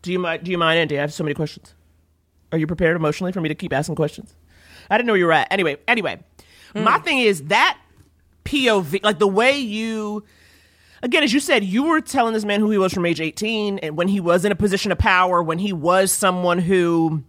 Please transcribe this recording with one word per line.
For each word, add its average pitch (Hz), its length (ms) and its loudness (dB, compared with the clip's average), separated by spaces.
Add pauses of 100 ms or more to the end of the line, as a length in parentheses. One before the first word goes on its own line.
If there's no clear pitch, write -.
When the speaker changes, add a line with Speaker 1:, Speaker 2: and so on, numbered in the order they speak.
Speaker 1:
Do 175 120 -6
you 185 40 -2
mi-, 170 200 -4
do 170 120 -10
you 180 80 -2
mind, 165 220 2
Andy? 147 180 0
I 143 40 -2
have 147 120 -4
so 160 120 -6
many 147 100 -4
questions. - 400 -10 (800)
Are 165 40 -2
you 156 100 0
prepared 170 280 0
emotionally 170 380 -2
for 185 80 -4
me 156 80 -2
to 156 40 -4
keep 156 200 -8
asking 151 220 -2
questions? - 380 -4 (560)
I 202 80 2
didn't 240 100 0
know 226 60 2
you 180 120 4
were 165 80 4
at. 147 180 2
Anyway, 170 240 0 (140)
anyway, 180 300 -2 (540)
Speaker 2:
Mm. 214 120 -4
Speaker 1:
my 233 140 4
thing 294 200 -2
is 202 240 2
that 233 340 2 (680)
P 269 240 2
O 214 100 4
V, 175 240 -4
like, 208 160 0
the 208 80 4
way 240 320 4
you, 214 640 -6 (800)
again, 302 180 2
as 247 120 0
you 277 80 2
said, 247 240 2
you 202 180 0
were 311 180 2
telling 233 320 -2
this 220 120 -4
man 208 160 0
who 214 100 2
he 208 60 2
was 190 160 2
from 180 120 -2
age 165 140 0
eighteen, 202 600 -4
and 156 180 -8
when 175 100 0
he 196 140 0
was 170 240 2
in 208 80 2
a - 20 -2
position 196 360 0
of 170 60 -2
power, 180 460 2
when 160 160 -2
he 202 140 -2
was 180 400 2
someone 180 460 0
who 170 680 0